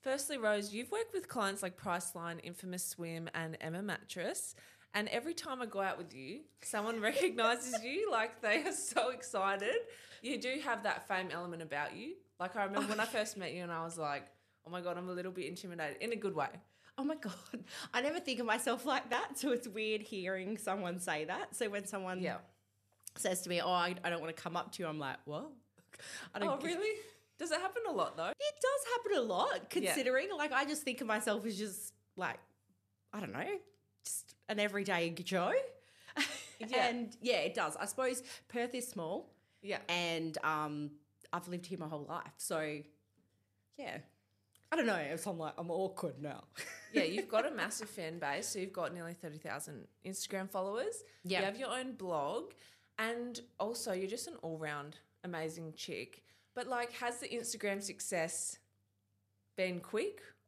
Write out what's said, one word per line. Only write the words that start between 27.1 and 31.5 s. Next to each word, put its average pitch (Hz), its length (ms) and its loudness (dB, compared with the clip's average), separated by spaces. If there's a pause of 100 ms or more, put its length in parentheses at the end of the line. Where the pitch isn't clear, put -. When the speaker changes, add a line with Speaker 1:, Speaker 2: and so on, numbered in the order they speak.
Speaker 1:
Does 330 140 -2
it 311 100 2
happen 392 260 0
a 349 60 0
lot, 196 240 2
though? 165 140 0
Speaker 2:
It 587 320 -2
does 539 340 4
happen 415 220 4
a 254 40 6
lot, 214 320 4
Speaker 1:
Yeah. - 140 -4
Speaker 2:
considering, 254 600 4 (100)
like, 294 140 2
I 269 120 6
just 294 200 -2
think 254 160 0
of 233 80 -2
myself 214 360 2
as 214 140 -2